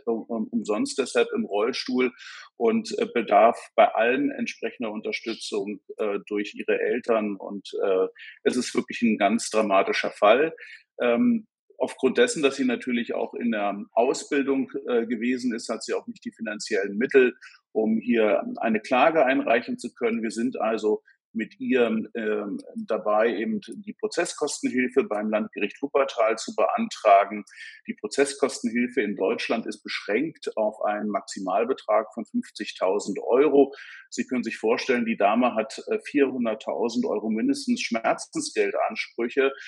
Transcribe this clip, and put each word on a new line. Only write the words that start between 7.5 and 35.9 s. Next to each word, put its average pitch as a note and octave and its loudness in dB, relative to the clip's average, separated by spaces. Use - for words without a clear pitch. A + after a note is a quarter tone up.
äh, F#2+ 2
es A#2 2
ist B2 -2
wirklich - -4
ein A2 2
ganz G#2 2
dramatischer G2+ 2
Fall. C3 4
Ähm, A#2+ 2
aufgrund - 0
dessen, B2+ 4
dass C3+ 2
sie C3+ 0
natürlich A#2+ -2
auch G#2+ -4
in A#2+ -2
der G2+ -2
Ausbildung, C3+ 0
äh, A#2 0
gewesen A#2+ -2
ist, A#2 -8
hat A2 -8
sie A2 -6
auch F#2 -4
nicht A#2+ -12
die A#2 -10
finanziellen G#2 -4
Mittel, B2+ 6
um A2 0
hier A2 2
eine A2 0
Klage C#3+ 4
einreichen B2 0
zu A#2 -10
können. A2+ -2
Wir A2 -4
sind A#2 -2
also G#2+ 0
mit G#2+ -6
ihr, B2 4
ähm, G#2+ -4
dabei, A2 0
eben G#3+ -4
die G3+ -12
Prozesskostenhilfe C3 -2
beim G#2+ -4
Landgericht - -4
Wuppertal B2 0
zu A#2 -10
beantragen. G#2 4
Die A2 -8
Prozesskostenhilfe B2 -2
in G#2 -2
Deutschland A2+ -2
ist - -10
beschränkt A#2+ -4
auf G#2+ -2
einen G#2 -2
Maximalbetrag G#2+ -2
von A2 -10
fünfzigtausend - -4
Euro. C#3 4
Sie - -6
können B2 -4
sich G#2+ -6
vorstellen, A#2+ 0
die A2+ -2
Dame A2+ 4
hat, - -4
äh, A2+ -2